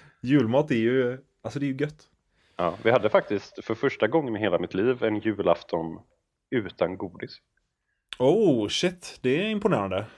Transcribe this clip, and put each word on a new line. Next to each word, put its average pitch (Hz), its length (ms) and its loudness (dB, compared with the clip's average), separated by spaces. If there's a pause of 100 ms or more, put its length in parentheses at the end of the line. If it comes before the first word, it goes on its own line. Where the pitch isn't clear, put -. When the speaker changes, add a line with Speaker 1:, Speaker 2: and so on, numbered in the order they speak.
(220)
Speaker 1:
Julmat 131 480 4
är 135 40 0
ju, 123 440 0 (240)
alltså, 113 180 -8
det 143 60 -2
är - 20 -2
ju 135 80 -4
gött. 147 260 -6 (540)
Speaker 2:
Ja, 85 260 -2
vi 110 80 4
hade 117 180 4
faktiskt - 560 -2
för 113 100 -4
första 120 320 0
gången 127 300 0
i - 20 -4
hela 98 200 2
mitt 87 160 -6
liv 120 300 0
en 107 160 0
julafton 90 800 -2 (520)
utan 92 460 -2
godis. 90 420 -12 (800)
Speaker 1:
Oh, 139 500 4
shit. - 540 -4
Det 139 240 0
är 220 40 -2
imponerande. 113 540 -2 (140)